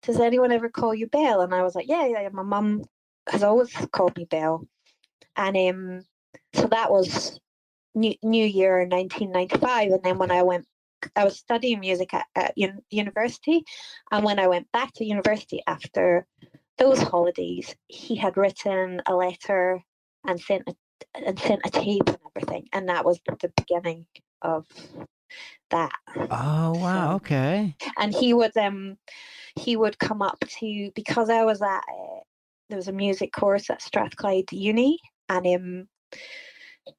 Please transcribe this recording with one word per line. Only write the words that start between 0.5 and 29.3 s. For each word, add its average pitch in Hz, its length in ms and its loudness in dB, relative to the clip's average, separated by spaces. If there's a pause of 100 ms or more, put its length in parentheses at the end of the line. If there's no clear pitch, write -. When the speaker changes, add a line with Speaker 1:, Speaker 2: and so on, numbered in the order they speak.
Speaker 1:
ever 233 180 2
call 226 240 0
you 220 140 -4
Belle?" 254 340 4
And 180 120 0
I 185 100 2
was 180 100 0
like, 180 140 -6
"Yeah, 311 180 2
yeah, 226 160 0
yeah, 196 80 -6
my 190 140 -8
mum 208 400 0 (440)
has 208 140 0
always 233 320 4 (180)
called 180 240 2
me 170 100 -10
Belle." 160 420 -2 (680)
And, 196 220 -2
um, 185 440 -2 (520)
so - 140 2
that 226 240 0
was - 480 0 (560)
New, 220 260 2
New 220 240 4
Year 190 400 4
nineteen 185 460 -2
ninety-five. 202 600 2
And 185 120 2
then 185 160 0
when 185 100 0
Speaker 2:
Okay. 180 100 4
Speaker 1:
I 180 40 6
went, 180 240 0 (480)
I 202 100 4
was 196 120 0
studying 233 420 -2
music 185 340 -2
at, - 220 -4
at - 200 0
un-, 196 260 -2 (100)
university. 233 720 0 (480)
And 208 120 2
when 202 160 2
I 185 80 4
went 175 240 2
back 247 220 -2
to 226 120 -6
university 208 600 -2
after 180 640 0 (500)
those 254 240 6
holidays, 175 760 -2 (120)
he - 280 -8
had 196 220 -2
written 190 720 0
a 185 80 0
letter 180 680 0 (420)
and 180 140 -2
sent - 280 -2
a, 175 80 -12 (400)
and - 240 -6
sent 202 260 0
a 208 60 -4
tape 202 360 0
and - 100 0 (180)
everything. - 380 -8
And 190 160 -4
that 175 160 0
was 175 200 2
the 170 320 -6
beginning 170 480 -4 (380)
of 160 240 -4 (1040)
that. 165 200 0 (240)
Speaker 2:
Oh, 151 640 0
wow. 180 320 0
Speaker 1:
So, 185 60 0
Speaker 2:
Okay. 156 580 0 (220)
Speaker 1:
and 208 160 -2
he 247 200 4
would, 233 240 4
um, 196 400 -2 (580)